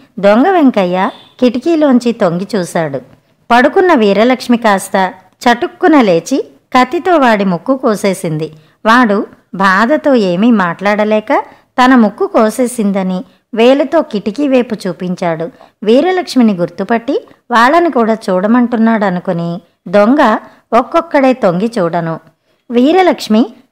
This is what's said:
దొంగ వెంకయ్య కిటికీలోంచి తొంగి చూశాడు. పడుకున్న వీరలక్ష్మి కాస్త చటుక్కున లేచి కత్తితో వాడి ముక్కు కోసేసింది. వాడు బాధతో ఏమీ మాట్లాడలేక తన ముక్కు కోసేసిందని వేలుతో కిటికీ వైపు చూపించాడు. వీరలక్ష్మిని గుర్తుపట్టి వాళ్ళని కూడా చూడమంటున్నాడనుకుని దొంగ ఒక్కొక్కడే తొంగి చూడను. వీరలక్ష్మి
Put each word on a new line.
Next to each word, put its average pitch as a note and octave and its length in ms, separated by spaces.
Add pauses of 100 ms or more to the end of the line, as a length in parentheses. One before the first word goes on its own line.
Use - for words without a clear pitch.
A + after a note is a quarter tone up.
(200)
దొంగ G#3+ 300
వెంకయ్య G#3 600 (300)
కిటికీలోంచి B3+ 720
తొంగి F#3+ 440
చూశాడు. E3 440 (500)
పడుకున్న D4 440
వీరలక్ష్మి A#3 640
కాస్త G3 560 (260)
చటుక్కున C#4+ 640
లేచి G3 440 (340)
కత్తితో E4+ 380
వాడి A3+ 280
ముక్కు G3 320
కోసేసింది. F#3 760 (340)
వాడు A3+ 400 (280)
బాధతో A3+ 600
ఏమీ G3 360
మాట్లాడలేక G#3 840 (520)
తన B3+ 100
ముక్కు A3 320
కోసేసిందని G#3 1000 (300)
వేలుతో C#4 480
కిటికీ A3+ 460
వైపు A#3+ 280 (100)
చూపించాడు. F3 600 (340)
వీరలక్ష్మిని B3+ 720
గుర్తుపట్టి A3+ 720 (240)
వాళ్ళని C#4+ 400
కూడా A3+ 280 (120)
చూడమంటున్నాడనుకుని G3 1300 (280)
దొంగ G#3+ 500 (400)
ఒక్కొక్కడే C#4 540
తొంగి G#3+ 460
చూడను. E3 420 (500)
వీరలక్ష్మి C4+ 760 (260)